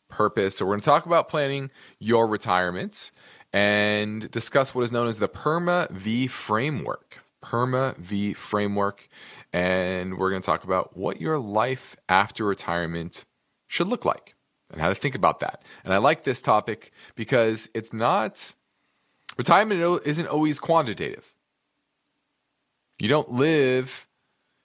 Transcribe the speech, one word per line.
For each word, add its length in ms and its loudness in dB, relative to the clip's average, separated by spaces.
purpose. 480 2
So 80 0
we're 60 0
gonna 100 -2
talk 240 4
about 240 2
planning 400 -2
your 280 4
retirement 840 -2
and 760 2
discuss 440 0
what 100 0
is 80 -4
known 140 0
as 120 -4
the 120 0
perma 600 0
V 360 -2
framework. 960 -4
perma 540 0
V 380 -2
framework. 760 -2
And 680 0
we're 100 2
gonna 140 -2
talk 200 0
about 320 -2
what 280 -6
your 160 -2
life 580 -2
after 380 2
retirement 800 -4
should 220 -2
look 160 -4
like 300 -4
and 80 -14
how 120 2
to 40 0
think 200 -4
about 260 2
that. 220 -6
And 100 0
I 20 4
like 280 2
this 180 -2
topic 500 0
because 580 0
it's 220 -8
not, 600 -2
retirement 680 2
isn't 240 -2
always 320 0
quantitative. 760 -2
You 80 0
don't 240 2
live 720 0